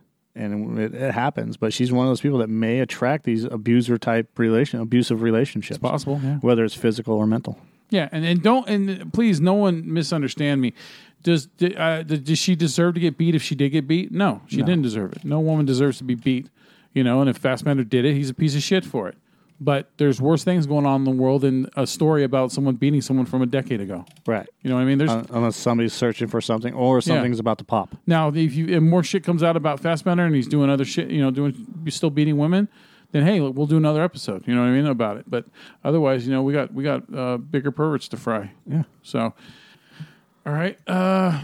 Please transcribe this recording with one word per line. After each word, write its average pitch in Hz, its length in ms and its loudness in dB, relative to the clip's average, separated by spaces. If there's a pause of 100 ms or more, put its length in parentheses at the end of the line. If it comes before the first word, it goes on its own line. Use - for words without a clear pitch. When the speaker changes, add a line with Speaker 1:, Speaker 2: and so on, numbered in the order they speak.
(360)
Speaker 1:
and 107 440 -6
it, 110 140 -4
it 127 200 -4
happens, 117 440 -4
but 110 160 -2
she's 123 180 0
one 127 140 2
of 131 60 2
those 120 100 -2
people 143 160 0
that 110 120 0
may 113 300 0
attract 131 460 -2
these 113 200 0
abuser 120 520 0
type 113 400 -2
relation, 117 420 2
abusive 113 440 0
relationships. 117 540 0
Speaker 2:
It's - 40 -12
possible, 143 420 -2
yeah. 139 140 -2
Speaker 1:
Whether 120 260 2
it's 107 120 -4
physical 113 400 -2
or 107 100 2
mental. 110 320 -2 (320)
Speaker 2:
Yeah, 180 220 0
and, 160 140 -4
and 175 180 2
don't, 240 260 2
and 190 420 -2
please, 208 300 2
no 180 140 4
one 170 360 0
misunderstand 147 720 -2
me. 120 120 -2 (500)
Does, 165 240 0
d-, 180 280 -2
uh, 165 280 -2
d-, 160 160 -2
does 147 180 -2
she 185 180 2
deserve 170 380 2
to 170 60 -2
get 165 180 0
beat 165 160 2
if 156 80 2
she - 140 -6
did 139 160 0
get 143 160 -2
beat? 170 240 -2
No, 170 340 -2
she - 120 -6
Speaker 1:
No. 123 100 0
Speaker 2:
didn't 170 160 2
deserve 107 300 -2
it. - 120 -14
No 147 140 0
woman 156 260 2
deserves 135 340 2
to 135 40 -14
be 127 100 -2
beat, 127 360 -2 (440)
you 135 100 2
know, 123 180 4
and 139 80 4
if - 80 -2
Fassbender 135 460 0
did 123 220 2
it, 147 80 2
he's 143 160 -2
a 127 40 -6
piece 147 220 0
of 147 60 0
shit 190 240 0
for 104 220 -6
it. - 100 -14 (420)
But 139 380 0
there's 135 240 2
worse 156 220 2
things 175 240 2
going 143 180 0
on 139 160 2
in - 40 0
the 131 60 2 (100)
world 131 220 2
than 131 240 2 (100)
a 131 100 0
story 156 360 2
about 131 280 0
someone 135 240 0
beating 147 260 2
someone 131 240 0
from 131 160 -2
a 127 60 2
decade 127 340 -2
ago. 90 240 -8 (220)
Speaker 1:
Right. 110 200 -2 (140)
Speaker 2:
You 131 80 -6
know 127 60 0
what 127 60 2
I 131 40 2
mean? 139 140 2
There's 156 120 2
Speaker 1:
Un-, 117 200 -2
unless 117 240 0
somebody's 117 380 0
searching 120 340 -2
for 113 140 -2
something 113 340 -4
or 127 220 4
Speaker 2:
Yeah. 120 40 2 (140)
Speaker 1:
something's 123 240 0
about 110 200 0
to - 40 -12
pop. 101 320 -2 (100)
Speaker 2:
Now, 160 240 2
if 151 240 0
you, 160 140 -2
if 170 160 4
more 170 200 4
shit 180 200 -2
comes 175 200 0
out 165 140 4
about 147 220 -2
Fassbender 170 460 0
and 160 100 2
he's 127 120 0
doing 143 220 2
other 139 160 2
shit, - 240 -4
you 151 120 0
know, 135 100 2
doing, 139 240 -2 (340)
still 165 220 -2
beating 151 260 2
women, 180 300 2 (460)
then 147 100 2
hey, 190 160 4
look, 135 160 -2
we'll 147 120 -2
do 160 100 4
another 151 260 2
episode. 104 420 -6
You 120 80 0
know 123 80 2
what 123 60 2
I 123 60 4
mean 139 120 4
about 113 320 0
it. - 100 -16
But 120 180 -4 (380)
otherwise, 135 440 2
you 135 60 0
know, 135 100 0
we 139 100 0
got, 139 200 -2
we 135 100 -6
got, 139 200 -2 (120)
uh, 123 220 -4
bigger 139 340 -4
perverts 151 380 -2
to - 80 -10
fry. 107 340 -4 (160)
Speaker 1:
Yeah. 151 160 0 (200)
Speaker 2:
So, 113 300 -4 (1120)
all 147 80 -4
right. 170 240 -2 (100)
Uh, 185 560 2